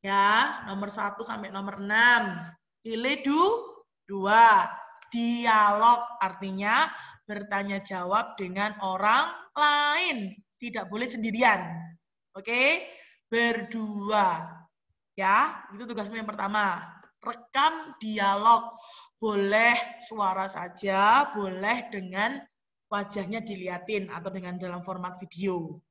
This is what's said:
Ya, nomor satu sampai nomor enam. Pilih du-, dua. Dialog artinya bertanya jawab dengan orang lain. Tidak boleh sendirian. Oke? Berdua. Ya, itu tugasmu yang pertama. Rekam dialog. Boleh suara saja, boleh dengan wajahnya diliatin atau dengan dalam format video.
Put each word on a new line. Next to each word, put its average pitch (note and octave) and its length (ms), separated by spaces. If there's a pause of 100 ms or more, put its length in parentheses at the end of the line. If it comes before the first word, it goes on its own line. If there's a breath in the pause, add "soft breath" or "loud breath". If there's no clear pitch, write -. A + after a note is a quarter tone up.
Ya, G3+ 640
nomor G3 240
satu G#3 320
sampai A3 240
nomor G3 320
enam. G#3 720 (320)
Pilih B3 400
du-, F4+ 400 (400)
dua. G3+ 640 (400)
Dialog A#3 960 (160)
artinya G3 720 (320 loud breath)
bertanya G3+ 560
jawab G3 560
dengan G3+ 480
orang G#3 400 (320)
lain. D4 800 (240)
Tidak A3 240
boleh G#3+ 240
sendirian. A3 560 (720)
Oke? C4 480 (480 loud breath)
Berdua. G#3 1200 (640)
Ya, G3+ 560
itu G#3+ 160
tugasmu A3 320
yang A3 80
pertama. G3+ 480 (480)
Rekam D4+ 800
dialog. G#3+ 640 (480 loud breath)
Boleh G#3+ 880
suara F#3+ 400
saja, G3 880
boleh G3+ 560
dengan G3+ 480 (520)
wajahnya G3+ 560
diliatin F#3 640
atau F3 240
dengan F3+ 240
dalam F3+ 240
format F3+ 400
video. E3+ 560 (140)